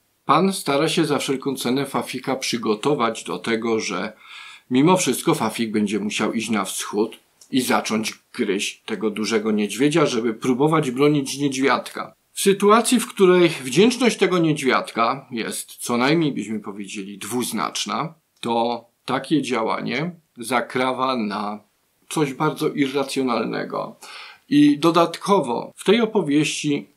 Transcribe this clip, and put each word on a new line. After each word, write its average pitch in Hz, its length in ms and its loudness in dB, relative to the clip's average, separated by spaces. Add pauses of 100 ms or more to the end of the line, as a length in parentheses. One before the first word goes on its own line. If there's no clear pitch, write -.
(240)
pan 175 280 4
stara 147 360 0
się 160 160 2
za 139 140 0
wszelką 131 380 -2
cenę 135 300 -2
Fafika 127 500 -4
przygotować 110 880 0
do 87 140 -6
tego, 113 420 -2
że 101 320 -6 (580)
mimo 147 260 6
wszystko 151 380 0
Fafik 113 380 -2
będzie 104 280 0
musiał 104 320 -2
iść 110 180 -4
na 101 140 0
wschód - 520 -4 (340)
i 127 100 2
zacząć 110 540 0 (180)
gryźć 104 540 -2
tego 107 240 -2
dużego 107 400 -2
niedźwiedzia, 110 560 2
żeby 117 280 0
próbować 131 560 2
bronić 135 480 2
niedźwiadka. 131 760 -2 (180)
W - 80 -10
sytuacji, 208 600 4
w - 80 -6
której 180 400 6
wdzięczność 185 680 2
tego 185 220 2
niedźwiadka 131 920 0
jest 110 420 -6
co - 240 -4
najmniej, 143 360 2
byśmy 107 280 -6
powiedzieli, 101 580 -12
dwuznaczna, 113 960 -6 (260)
to 117 440 -2 (200)
takie 135 380 0
działanie 113 680 -2 (280)
zakrawa 127 800 -2
na 104 440 -6 (480)
coś 139 260 -2
bardzo 151 340 -2
irracjonalnego. 131 1300 -4 (520)
I 147 300 6
dodatkowo 165 960 0
w - 80 -20
tej 220 160 4
opowieści 151 840 0 (100)